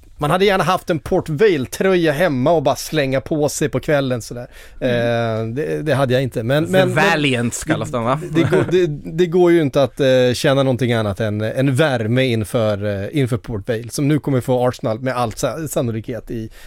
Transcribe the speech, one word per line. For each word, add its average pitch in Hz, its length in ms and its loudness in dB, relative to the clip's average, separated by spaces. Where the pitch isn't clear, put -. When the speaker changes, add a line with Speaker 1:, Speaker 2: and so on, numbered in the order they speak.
Speaker 1:
man 147 140 -2
hade 185 140 2
gärna 190 180 4
haft 170 260 0
en 165 100 0
Port - 300 -2
Vale-tröja 160 840 2
hemma 143 400 2
och 160 120 2
bara 131 120 2
slänga 135 460 -2
på 147 280 -2
sig - 200 -2
på 131 100 -2
kvällen 135 420 0
sådär. 120 260 -12
Speaker 2:
Mm. 117 680 0
Speaker 1:
Eh, 117 60 -6
det, 151 260 -4
det 151 120 0
hade 127 200 2
jag 131 100 2
inte. 120 200 -4
Men, 143 220 0
Speaker 3:
The 175 60 -6
Speaker 1:
men, 185 220 4
men - 20 -2
Speaker 3:
Valiants 131 540 0
kallas 110 280 -4
de, 120 120 -2
va? 131 160 0
Speaker 1:
det, 160 100 2
det - 80 2
går, 180 220 2
det, 175 160 2
det 180 80 2
går 175 260 4
ju 170 100 6
inte 143 220 2
att, - 160 -4
eh, 127 340 4
känna 139 300 2
någonting 127 300 0
annat 107 260 0
än, 107 220 -2
än 131 340 0
värme 123 480 2
inför, 110 640 0
eh, 107 140 -6
inför 127 200 0
Port 110 300 -8
Vale, 117 220 -4
som 147 180 -2
nu 147 120 2
kommer 131 220 0
få 123 260 0
Arsenal 120 320 -2
med 131 160 -4
all 113 180 0
sa-, 143 340 -4
sannolikhet 117 640 -4
i, 110 180 -8